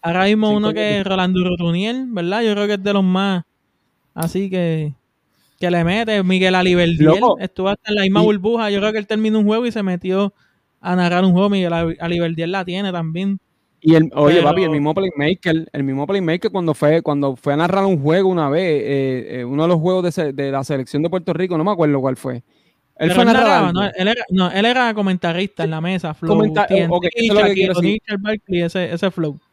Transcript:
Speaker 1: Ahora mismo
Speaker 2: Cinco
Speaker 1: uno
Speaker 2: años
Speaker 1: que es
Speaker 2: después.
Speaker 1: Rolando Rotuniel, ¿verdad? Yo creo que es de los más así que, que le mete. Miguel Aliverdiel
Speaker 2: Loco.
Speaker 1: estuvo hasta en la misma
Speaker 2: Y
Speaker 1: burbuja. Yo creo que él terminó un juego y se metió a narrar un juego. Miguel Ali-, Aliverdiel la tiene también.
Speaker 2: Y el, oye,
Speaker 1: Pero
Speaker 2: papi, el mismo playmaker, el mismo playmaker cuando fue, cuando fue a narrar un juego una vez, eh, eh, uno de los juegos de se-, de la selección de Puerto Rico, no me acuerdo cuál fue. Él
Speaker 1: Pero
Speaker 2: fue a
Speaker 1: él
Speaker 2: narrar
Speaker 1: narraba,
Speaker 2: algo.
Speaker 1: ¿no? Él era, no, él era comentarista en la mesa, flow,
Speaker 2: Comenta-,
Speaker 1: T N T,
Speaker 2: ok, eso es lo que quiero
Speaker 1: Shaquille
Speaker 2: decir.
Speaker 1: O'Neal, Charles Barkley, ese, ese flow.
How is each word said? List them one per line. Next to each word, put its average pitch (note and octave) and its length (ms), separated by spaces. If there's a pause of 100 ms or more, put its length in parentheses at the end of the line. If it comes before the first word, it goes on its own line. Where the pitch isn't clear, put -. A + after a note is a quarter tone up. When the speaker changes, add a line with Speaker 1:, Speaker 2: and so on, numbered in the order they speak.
Speaker 1:
Ahora E3+ 220
mismo G#3+ 220
Speaker 2:
Cinco G#3 100
Speaker 1:
uno G#3 100
Speaker 2:
años G#3+ 80
Speaker 1:
que G#3+ 140
es G#3 80
Speaker 2:
después. G3 140
Speaker 1:
Rolando F#3 320
Rotuniel, F3+ 680
¿verdad? G3 340
Yo A3 100
creo G#3 140
que G#3 60
es G3 100
de G3+ 100
los G3 100
más F#3 400 (720)
así F3+ 380
que, D#3+ 420 (680)
que F3 120
le F3 120
mete. G#3 380
Miguel F#3 320
Aliverdiel F3 680
Speaker 2:
Loco. A3+ 200
Speaker 1:
estuvo F#3+ 300
hasta G#3 200
en G#3 60
la G#3 80
misma G3 180
Speaker 2:
Y G#3+ 40
Speaker 1:
burbuja. G#3+ 440
Yo G3+ 100
creo G#3 120
que A3 80
él G#3 80
terminó A3 320
un G#3 60
juego A3 200
y A#3 60
se G#3+ 100
metió F#3+ 500 (500)
a F3+ 140
narrar F3+ 300
un F#3 60
juego. F#3+ 180
Miguel F#3 240
Ali-, E3 260
Aliverdiel E3+ 520
la F#3+ 120
tiene F#3 280
también. F3 480 (420)
Speaker 2:
Y D#3+ 140
el, D#3+ 200
oye, D3 200
Speaker 1:
Pero E3+ 120
Speaker 2:
papi, F#3 160
el E3 80
mismo D3 240
playmaker, E3 760
el C#3+ 120
mismo C3+ 240
playmaker F#3 440
cuando E3+ 220
fue, D3+ 280
cuando C#3+ 340
fue C#3+ 180
a C#3+ 40
narrar F3+ 280
un F#3 160
juego F3 280
una E3 200
vez, D#3 340
eh, C3 560
eh, B2 60
uno C#3+ 180
de E3 60
los F3 100
juegos F3+ 240
de F3 80
se-, D3+ 220
de C#3 180
la C3+ 120
selección C#3+ 400
de E3+ 60
Puerto F3+ 240
Rico, F3 240
no D#3 60
me G3+ 80
acuerdo D3+ 300
cuál C3 140
fue. B2+ 200
Él A#2+ 80 (540)
Speaker 1:
Pero F#3 180
Speaker 2:
fue A#3+ 80
a A#3 40
Speaker 1:
él A#3 60
Speaker 2:
narrar B3+ 100
Speaker 1:
narraba, G3 260
Speaker 2:
algo. F3 120
Speaker 1:
¿no? G3+ 140
Él F#3 120
era, A#3 220
no, F#3 220
él G3 140
era A#3+ 280
comentarista F#3 680
en D#3+ 80
la D#3 100
mesa, E3+ 320
flow, E3 220
Speaker 2:
Comenta-, G#3 300
Speaker 1:
T G3 120
N E3+ 100
T, E3 80
Speaker 2:
ok, F3 180
eso - 20
es A#3 120 (140)
lo G3+ 60
que G3+ 60
quiero F#3+ 200
Speaker 1:
Shaquille - 0
Speaker 2:
decir. E3+ 40
Speaker 1:
O'Neal, G3 280
Charles G3+ 180
Barkley, G#3 380
ese, E3+ 320
ese F3 180
flow. D3+ 280 (140)